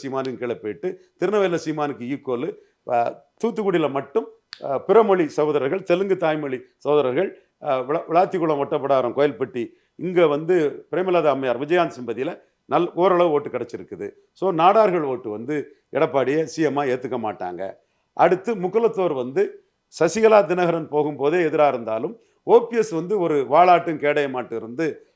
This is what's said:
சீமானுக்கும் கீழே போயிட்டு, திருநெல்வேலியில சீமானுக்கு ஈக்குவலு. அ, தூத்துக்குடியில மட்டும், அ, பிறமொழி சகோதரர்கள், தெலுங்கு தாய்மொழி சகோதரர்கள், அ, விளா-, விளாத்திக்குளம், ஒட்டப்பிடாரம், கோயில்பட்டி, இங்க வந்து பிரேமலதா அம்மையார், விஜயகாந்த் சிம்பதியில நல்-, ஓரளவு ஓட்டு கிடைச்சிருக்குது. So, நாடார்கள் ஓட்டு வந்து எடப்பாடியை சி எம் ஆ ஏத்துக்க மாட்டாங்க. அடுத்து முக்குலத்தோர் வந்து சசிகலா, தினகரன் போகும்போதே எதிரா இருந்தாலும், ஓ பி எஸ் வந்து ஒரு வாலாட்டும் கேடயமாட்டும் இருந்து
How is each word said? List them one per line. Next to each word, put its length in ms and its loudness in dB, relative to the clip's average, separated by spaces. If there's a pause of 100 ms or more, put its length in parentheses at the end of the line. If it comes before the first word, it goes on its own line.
சீமானுக்கும் 360 -6
கீழே 180 -6
போயிட்டு, 640 -10
திருநெல்வேலியில 460 0
சீமானுக்கு 520 -6
ஈக்குவலு. 380 -6 (360)
அ, 340 -2 (200)
தூத்துக்குடியில 460 0
மட்டும், 360 -4 (360)
அ, 160 -2
பிறமொழி 480 2
சகோதரர்கள், 560 -2
தெலுங்கு 340 0
தாய்மொழி 440 -4 (160)
சகோதரர்கள், 640 0 (220)
அ, 120 -2
விளா-, 340 -2
விளாத்திக்குளம், 500 2
ஒட்டப்பிடாரம், 540 0
கோயில்பட்டி, 540 -2 (280)
இங்க 320 2
வந்து 640 0
பிரேமலதா 340 0
அம்மையார், 340 0
விஜயகாந்த் 320 0 (100)
சிம்பதியில 400 -6 (300)
நல்-, 220 0
ஓரளவு 360 4
ஓட்டு 200 -2
கிடைச்சிருக்குது. 640 -10 (220)
So, 200 -2
நாடார்கள் 480 4
ஓட்டு 280 -6
வந்து 460 -6 (160)
எடப்பாடியை 520 0
சி 180 -6
எம் 160 0
ஆ 60 0
ஏத்துக்க 400 -4
மாட்டாங்க. 500 -8 (400)
அடுத்து 420 2
முக்குலத்தோர் 580 -2
வந்து 500 -4 (400)
சசிகலா, 420 6
தினகரன் 420 0
போகும்போதே 580 0
எதிரா 220 4
இருந்தாலும், 520 -4 (240)
ஓ 240 4
பி 100 -6
எஸ் 120 0
வந்து 300 -4
ஒரு 320 0
வாலாட்டும் 460 6
கேடயமாட்டும் 580 -2
இருந்து 500 -6 (100)